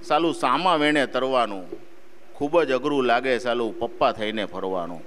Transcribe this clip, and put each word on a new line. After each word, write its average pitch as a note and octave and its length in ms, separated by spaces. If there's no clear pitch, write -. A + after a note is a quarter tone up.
સાલું D#3 320
સામા E3+ 420
વેણે D3 300
તરવાનું. A#2+ 600
ખૂબ D#3 280
જ C3+ 100
અઘરું C3+ 320
લાગે B2 340
સાલું A#2 400
પપ્પા A#2 340
થઈને G#2+ 320
ફરવાનું. F2+ 640